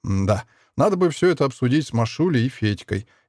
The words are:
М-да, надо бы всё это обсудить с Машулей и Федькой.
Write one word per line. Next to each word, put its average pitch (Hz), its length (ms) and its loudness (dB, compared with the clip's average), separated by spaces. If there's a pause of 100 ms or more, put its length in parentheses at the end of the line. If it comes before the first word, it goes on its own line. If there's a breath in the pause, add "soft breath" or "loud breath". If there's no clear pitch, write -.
М-да, 98 400 0 (320 soft breath)
надо 190 180 2
бы 180 140 2
всё 175 180 0
это 160 180 2
обсудить 135 420 0
с - 60 -12
Машулей 117 520 0
и 131 40 -2
Федькой. 104 580 -4 (220 soft breath)